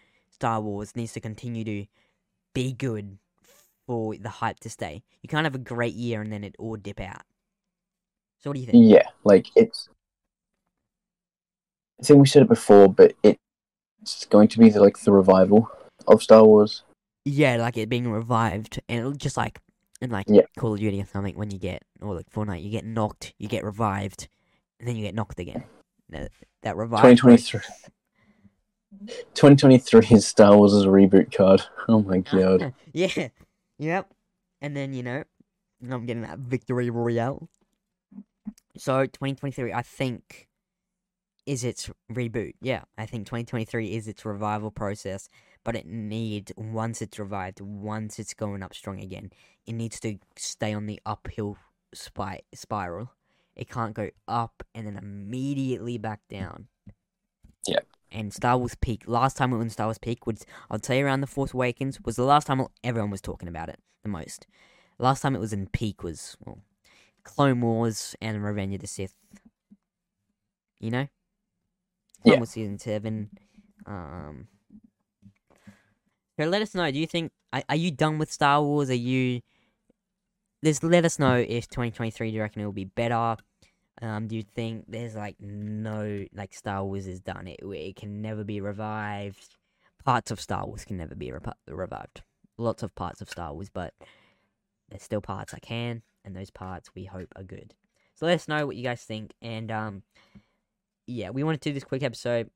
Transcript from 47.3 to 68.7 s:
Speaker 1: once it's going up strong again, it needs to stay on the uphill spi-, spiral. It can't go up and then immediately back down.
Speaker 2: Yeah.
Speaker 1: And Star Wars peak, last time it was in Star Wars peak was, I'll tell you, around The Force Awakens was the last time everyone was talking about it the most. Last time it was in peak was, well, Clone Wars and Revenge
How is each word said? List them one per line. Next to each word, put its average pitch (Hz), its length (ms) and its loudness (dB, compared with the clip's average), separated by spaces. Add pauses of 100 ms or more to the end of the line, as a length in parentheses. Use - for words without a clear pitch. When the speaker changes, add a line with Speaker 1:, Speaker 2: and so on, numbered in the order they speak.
Speaker 1:
once 104 580 -12
it's - 160 -14
going 101 280 -10
up 92 120 -16
strong 98 260 -14
again, 95 300 -16 (340)
it 113 80 -14
needs 113 280 -10
to 107 180 -8 (180)
stay - 380 -8
on 104 120 -8
the 107 200 -12
uphill 104 500 -10 (380)
spi-, - 480 -14 (100)
spiral. 101 600 -10 (420)
It - 160 -14
can't 113 240 -8
go 107 160 -8 (180)
up 117 340 -6 (120)
and 110 120 -12
then 104 120 -12
immediately 120 1000 -8
back 107 320 -10
down. 98 380 -14 (1000)
Speaker 2:
Yeah. - 140 -2 (320)
Speaker 1:
And 104 200 -10
Star 123 260 0
Wars 123 160 -6
peak, - 320 -6
last 120 300 -2
time 127 160 -2
it 117 40 -2
was 113 80 -2
in 113 60 -6
Star 107 160 -6
Wars 110 120 -6
peak - 280 -10
was, 113 180 -8 (260)
I'll 113 80 -8
tell 127 180 -2
you, 139 100 0
around 135 160 -2
The 135 40 -6
Force 135 280 -6
Awakens 127 500 -4
was 113 120 -8
the 123 80 -2
last 143 220 4
time 131 180 -2 (200)
everyone 113 260 -4
was 98 100 -10
talking - 280 -14
about 82 200 -12
it - 120 -18 (220)
the 107 60 -10
most. - 380 -12 (520)
Last 131 220 -2
time 135 140 -4
it 95 60 -6
was 107 120 -8
in 98 140 -8
peak - 360 -8
was, - 420 -14
well, - 140 -20 (680)
Clone 135 360 0
Wars 113 600 -4
and 107 240 -8
Revenge 101 300 -6